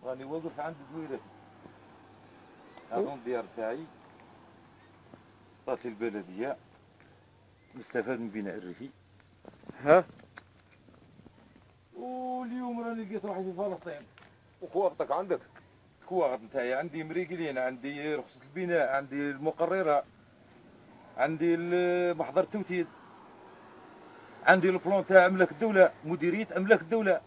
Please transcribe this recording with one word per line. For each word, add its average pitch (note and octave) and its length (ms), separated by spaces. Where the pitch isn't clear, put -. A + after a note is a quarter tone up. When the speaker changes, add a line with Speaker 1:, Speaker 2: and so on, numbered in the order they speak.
Speaker 1:
راني C3 200
واقف D#3 360
عند D#3 160
دويرة. D3+ 260
Speaker 2:
و- - 40
Speaker 1:
هذا C3 180
الديار A#2+ 320
تاعي. A#2+ 280
طلعت B2+ 180
البلدية. G#2+ 720
نستفاد A#2+ 440
من A#2 100
بناء G2 260
الريفي. F#2 340
Speaker 2:
ها؟ D#3+ 200
Speaker 1:
واليوم B3+ 920
راني A3+ 160
لقيت G3 220
روحي F#3+ 180
في F#3 140
فلسطين. F3 440
وكواغطك - 500
عندك؟ F3+ 280
الكواغط D3 380
نتاعي B2 340
عندي D#3 300
مريقلين، D#3+ 540
عندي C#3 580
رخصة - 280
البناء، D3+ 520
عندي C#3 200
المقررة، D3+ 880
عندي D#3+ 380
ال-، F3 640
محضر D3 260
التوتيد، F3+ 440
عندي F3+ 220
البلون F#3 360
تاع F#3 200
أملاك F#3 260
الدولة، F#3+ 400
مديرية F3 420
أملاك F#3+ 240
الدولة. G3 460